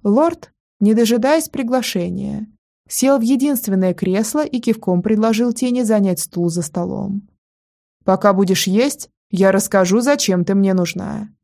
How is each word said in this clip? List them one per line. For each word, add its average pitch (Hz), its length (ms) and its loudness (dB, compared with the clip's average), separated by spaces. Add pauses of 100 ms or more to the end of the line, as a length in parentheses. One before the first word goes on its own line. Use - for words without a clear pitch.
Лорд, 302 500 0 (280)
не 208 140 4
дожидаясь 240 540 2
приглашения, 208 1000 -4 (400)
сел 269 300 2
в 226 40 0
единственное 233 720 0
кресло 214 500 -2
и 247 160 -6
кивком 208 420 0
предложил 220 500 0
Тине 247 320 -2
занять 196 360 2
стул 175 280 -2
за 170 140 -4
столом. 190 680 -6 (760)
«Пока 190 280 2
будешь 185 340 0
есть, 233 420 -2 (220)
я 190 220 2
расскажу, 190 480 2
зачем 208 440 0
ты 196 100 -2
мне 196 200 2
нужна». 180 540 -4 (160)